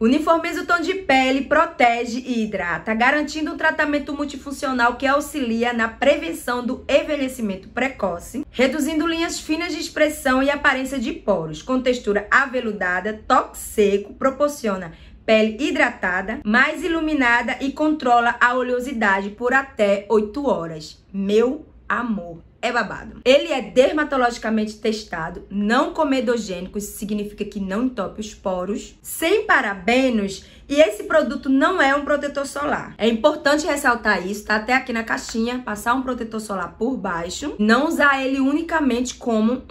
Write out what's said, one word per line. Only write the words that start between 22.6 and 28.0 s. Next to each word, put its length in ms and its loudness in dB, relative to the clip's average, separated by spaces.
É 120 -2
babado. 520 -6
Ele 280 4
é 100 -2
dermatologicamente 1160 2
testado, 720 -6
não 440 0
comedogênico, 840 0
isso 220 -8
significa 460 -6
que 160 -8
não 240 -2
entope 360 -4